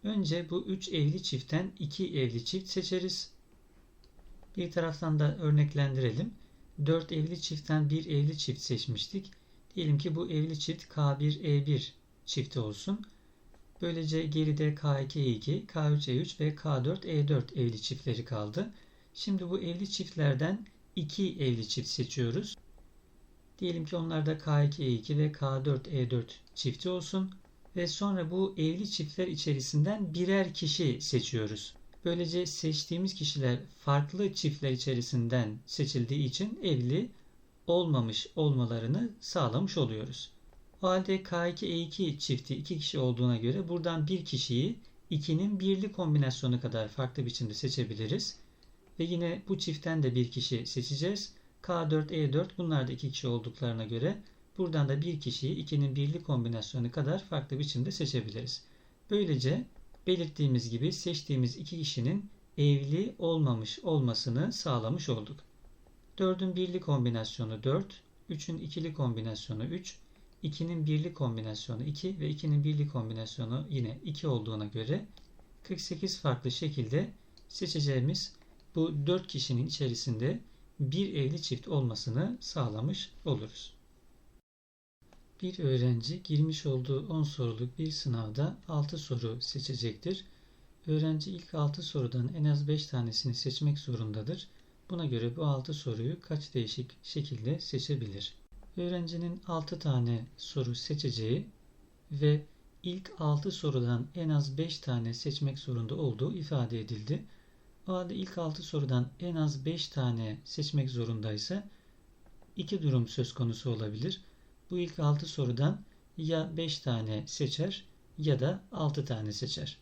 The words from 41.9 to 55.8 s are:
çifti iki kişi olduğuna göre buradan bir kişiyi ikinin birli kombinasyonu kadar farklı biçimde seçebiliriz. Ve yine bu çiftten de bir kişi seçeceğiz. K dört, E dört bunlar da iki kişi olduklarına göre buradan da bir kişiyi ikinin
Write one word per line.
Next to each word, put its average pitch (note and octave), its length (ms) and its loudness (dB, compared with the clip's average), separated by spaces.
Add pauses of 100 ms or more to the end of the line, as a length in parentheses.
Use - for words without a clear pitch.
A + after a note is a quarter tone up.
çifti C3 380 -2
iki D3+ 220 -4
kişi D3 200 -2
olduğuna B2 380 4
göre D3+ 320 0
buradan E3 400 0
bir F3+ 160 0
kişiyi C3+ 540 0 (320)
ikinin F3 500 0
birli F#3+ 320 2
kombinasyonu C3+ 680 2
kadar A#2 280 -2
farklı B2+ 380 -4
biçimde A2+ 280 -4
seçebiliriz. A#2 840 -2 (600)
Ve E3 60 0
yine E3+ 440 -2
bu F#3+ 100 0
çiftten D#3+ 440 0
de B2 120 4
bir B2 160 2
kişi A#2+ 360 -2
seçeceğiz. D#3 640 -2 (300)
K E3 280 -2
dört, D3+ 220 2
E D3 200 2
dört F3 260 0
bunlar D3+ 300 2
da C3+ 40 -4
iki B2+ 180 -4
kişi - 180 -4
olduklarına A#2 560 -2
göre B2 380 -2 (360)
buradan D#3 300 2
da C#3+ 140 2
bir E3 180 -2
kişiyi B2 360 -2
ikinin C#3 400 0